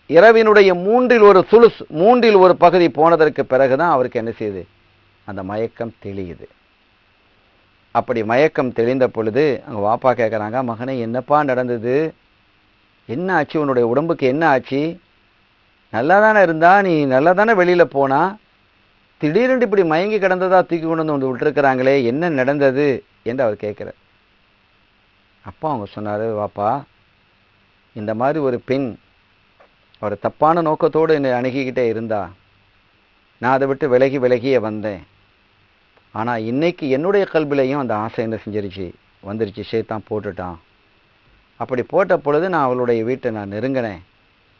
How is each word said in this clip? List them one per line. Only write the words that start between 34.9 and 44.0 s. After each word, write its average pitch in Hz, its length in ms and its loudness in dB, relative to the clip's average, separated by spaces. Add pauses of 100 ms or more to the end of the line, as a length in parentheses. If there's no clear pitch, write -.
ஆனா 117 260 -6
இன்னைக்கு 139 520 -4
என்னுடைய 185 360 0
கல்விலையும் 143 540 -2
அந்த 117 160 -4
ஆசை 110 280 -6
என்ன 110 220 -6
செஞ்சிருச்சு? 98 460 -10 (360)
வந்துருச்சு, 104 440 -6
ஷைத்தான் 110 280 -6 (100)
போட்டுட்டான். 95 480 -8 (960)
அப்படி 120 280 -6
போட்ட 180 340 0
பொழுது 147 320 -2
நான் 165 140 0
அவளுடைய 123 400 0
வீட்டை 123 280 -6
நான் 104 200 -10
நெருங்கினேன். 113 480 -6 (600)